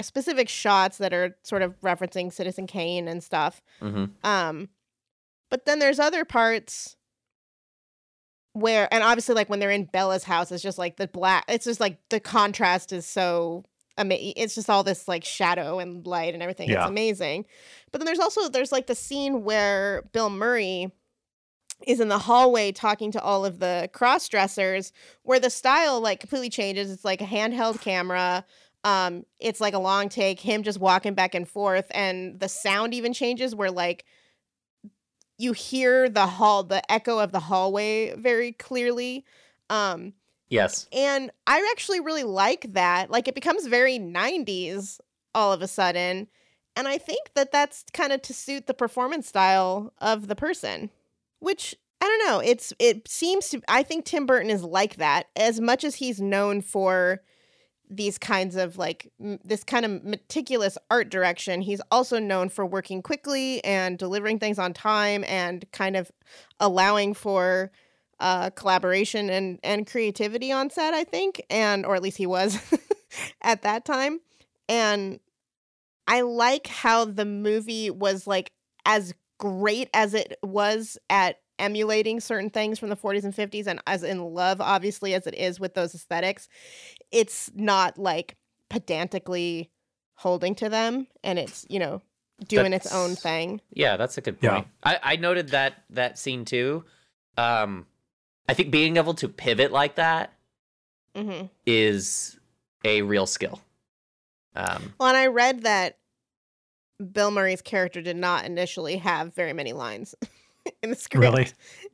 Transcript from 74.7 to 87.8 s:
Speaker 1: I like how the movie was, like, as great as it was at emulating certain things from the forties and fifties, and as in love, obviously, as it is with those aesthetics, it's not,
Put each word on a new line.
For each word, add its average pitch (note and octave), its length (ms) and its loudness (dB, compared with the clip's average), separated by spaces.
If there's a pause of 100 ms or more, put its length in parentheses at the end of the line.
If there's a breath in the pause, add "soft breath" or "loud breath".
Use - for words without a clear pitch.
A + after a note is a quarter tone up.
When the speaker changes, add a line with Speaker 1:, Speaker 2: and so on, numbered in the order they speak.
Speaker 1:
I A#3+ 140 4
like A#3+ 460 2
how A3+ 400 2
the G#3 180 -2
movie G#3+ 640 -2
was, F#3+ 360 -2
like, F#3+ 260 -2 (320)
as G3+ 300 2 (240)
great G#3 560 -2
as G#3+ 200 4
it - 280 -2
was G#3 560 -2 (100)
at F#3 320 2 (180)
emulating G#3+ 640 0
certain G#3+ 300 -4
things G#3+ 280 -2
from A3 100 -8
the G3+ 80 -4
forties G3+ 280 -2
and G3+ 100 -6
fifties, G#3 320 -6
and F3+ 200 -4
as F3 160 -2
in F3 320 -6
love, F#3 260 2
obviously, G3 540 0
as F#3 120 -2
it - 80 -8
is F3+ 240 -4
with F#3+ 160 -6
those F3 200 -2
aesthetics, F3+ 520 -4 (640 loud breath)
it's - 440 0
not, G3 440 2